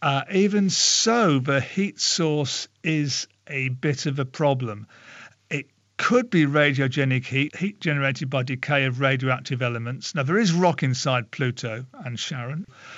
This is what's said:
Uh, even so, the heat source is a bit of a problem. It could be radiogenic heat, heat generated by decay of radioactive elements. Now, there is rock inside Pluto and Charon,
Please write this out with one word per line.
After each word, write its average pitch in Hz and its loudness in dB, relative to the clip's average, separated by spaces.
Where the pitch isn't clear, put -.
Uh, 139 0
even 196 4
so, 214 2
the 135 0
heat 196 -4
source 151 -2
is 151 -2
a 135 -4
bit 135 -2
of 143 -2
a 135 -2
problem. 127 0
It 143 -6
could 247 2
be 156 4
radiogenic 135 2
heat, 135 -2
heat 202 -6
generated 139 -2
by 131 0
decay 135 0
of 127 -2
radioactive 131 0
elements. 120 -4
Now, 143 0
there 170 2
is 202 4
rock 175 4
inside 127 0
Pluto 123 -4
and 127 -10
Charon, 139 -8